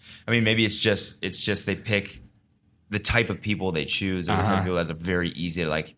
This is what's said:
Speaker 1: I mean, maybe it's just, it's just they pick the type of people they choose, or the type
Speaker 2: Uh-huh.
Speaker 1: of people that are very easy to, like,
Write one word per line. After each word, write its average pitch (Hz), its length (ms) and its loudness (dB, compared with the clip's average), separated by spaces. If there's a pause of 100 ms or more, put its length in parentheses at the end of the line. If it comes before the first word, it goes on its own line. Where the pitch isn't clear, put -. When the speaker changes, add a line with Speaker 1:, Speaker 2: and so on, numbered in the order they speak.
(280)
Speaker 1:
I 110 40 -2
mean, 117 120 4
maybe 110 220 4
it's 104 180 0
just, - 400 2
it's 92 160 -4
just - 260 -2
they 98 100 0
pick - 460 -2 (680)
the 104 100 -2
type 117 300 2
of 92 120 -6
people 95 300 -2
they 78 140 0
choose, 92 420 -2
or 101 80 2
the 92 60 2
type 95 60 2
Speaker 2:
Uh-huh. 98 100 2
Speaker 1:
of 95 80 2
people 90 100 0
that 85 160 0
are - 20 -6
very 87 360 0
easy 85 340 -4
to, 78 60 -2
like, 78 280 -2